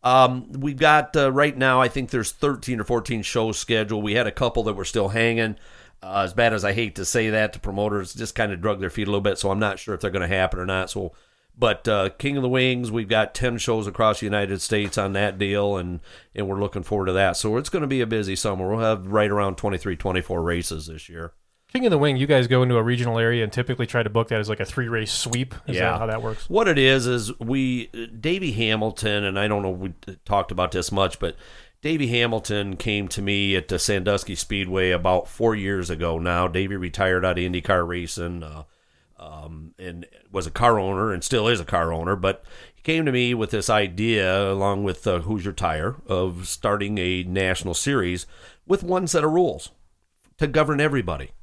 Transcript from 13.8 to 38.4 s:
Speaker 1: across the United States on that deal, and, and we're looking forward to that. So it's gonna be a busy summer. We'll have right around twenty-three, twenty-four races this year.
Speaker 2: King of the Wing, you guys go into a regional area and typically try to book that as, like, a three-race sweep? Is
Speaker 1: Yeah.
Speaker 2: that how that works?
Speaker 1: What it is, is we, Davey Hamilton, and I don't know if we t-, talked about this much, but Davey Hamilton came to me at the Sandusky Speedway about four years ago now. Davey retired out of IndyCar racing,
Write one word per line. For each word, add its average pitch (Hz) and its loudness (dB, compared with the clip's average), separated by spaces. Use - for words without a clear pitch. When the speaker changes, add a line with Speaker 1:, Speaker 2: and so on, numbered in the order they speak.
Speaker 1:
across 107 2
the 110 -4
United 101 -2
States 104 0
on 98 0
that 98 0
deal, 101 0
and, 87 -6
and 101 -4
we're 98 -2
looking 98 -4
forward 98 0
to 92 0
that. 92 4
So 110 0
it's 127 -2
gonna 151 -2
be 131 0
a 117 2
busy 104 -2
summer. 95 -2
We'll 107 0
have 110 2
right 104 4
around 98 0
twenty-three, 95 -2
twenty-four 90 -2
races 85 -2
this 80 -16
year. 82 -14
Speaker 2:
King 254 -2
of 226 6
the 160 4
Wing, 139 4
you 135 2
guys 135 6
go 127 6
into 127 4
a 110 4
regional 120 0
area 117 2
and 104 -4
typically 123 -2
try 117 0
to 107 0
book 113 0
that 110 0
as, 104 -4
like, 107 -2
a 98 -2
three-race 113 -4
sweep? 123 -4
Is 92 -4
Speaker 1:
Yeah. 90 2
Speaker 2:
that 82 -2
how 113 -2
that 113 -4
works? 110 -6
Speaker 1:
What 208 2
it 160 4
is, 131 6
is 113 -2
we, 123 -2
Davey 165 -2
Hamilton, 107 0
and 98 -2
I 104 0
don't 104 0
know 95 -2
if 90 -8
we 95 -6
t-, 92 -14
talked 101 0
about 90 -2
this 90 -2
much, 98 0
but 87 -4
Davey 151 0
Hamilton 110 0
came 104 -2
to - -6
me 101 0
at 90 0
the 90 -2
Sandusky 101 0
Speedway 92 -2
about 90 2
four 113 0
years 95 -2
ago 82 -2
now. 87 0
Davey 95 -2
retired 92 0
out 90 0
of 90 -2
IndyCar 90 0
racing, 87 -6